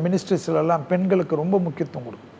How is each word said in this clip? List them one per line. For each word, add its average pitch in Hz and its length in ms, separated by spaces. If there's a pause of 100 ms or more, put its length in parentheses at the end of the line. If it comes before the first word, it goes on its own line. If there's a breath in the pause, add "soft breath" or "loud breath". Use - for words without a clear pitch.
மினிஸ்ட்ரிஸ்ல 165 600
எல்லாம் 165 280
பெண்களுக்கு 180 520
ரொம்ப 190 120 (100)
முக்கியத்துவம் 147 420
கொடுக்கும். - 320